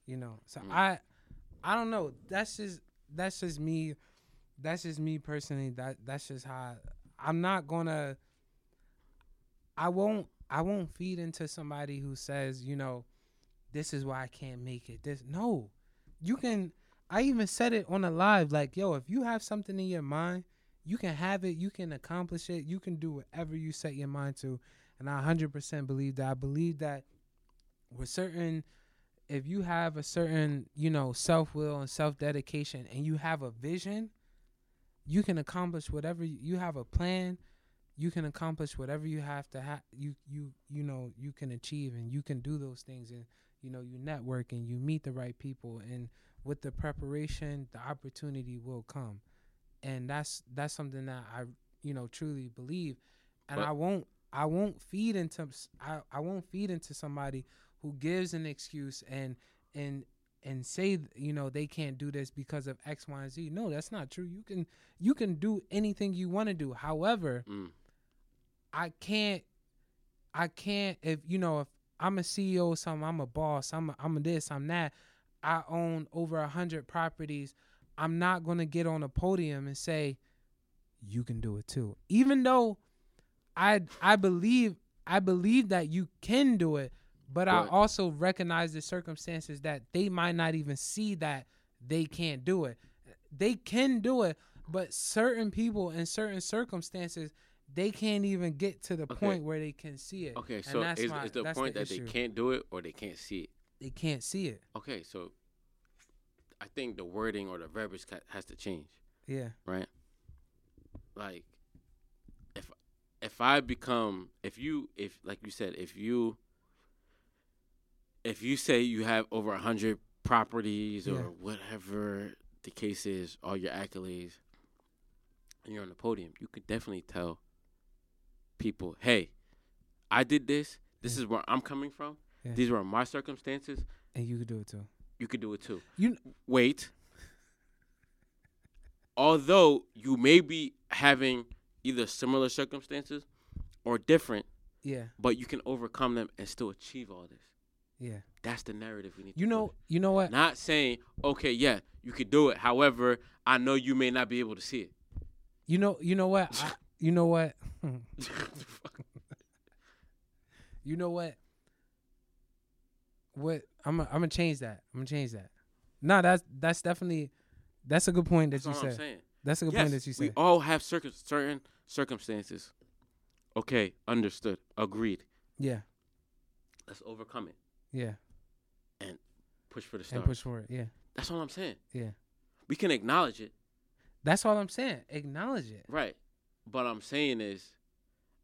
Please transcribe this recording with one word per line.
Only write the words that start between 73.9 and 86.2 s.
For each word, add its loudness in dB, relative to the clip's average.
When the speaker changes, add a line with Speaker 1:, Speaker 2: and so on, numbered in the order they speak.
Speaker 1:
a, -8
I'm 0
a 0
this, -2
I'm -6
that, -2
I 2
own -2
over -2
a 0
hundred -4
properties, -4
I'm 2
not 2
gonna 0
get 0
on 0
a -4
podium 0
and -8
say, -2
"You -2
can -4
do -2
it -10
too." -4
Even 8
though 6
I, 6
I 10
believe, 6
I 4
believe 6
that 2
you 0